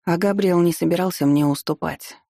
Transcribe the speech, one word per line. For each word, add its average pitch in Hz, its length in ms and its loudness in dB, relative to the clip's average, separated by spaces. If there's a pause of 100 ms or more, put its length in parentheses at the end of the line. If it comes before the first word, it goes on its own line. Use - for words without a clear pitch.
А 170 100 0
Габриэл 190 460 2
не 170 100 2
собирался 170 540 -2
мне 147 180 4
уступать. 147 720 -4 (160)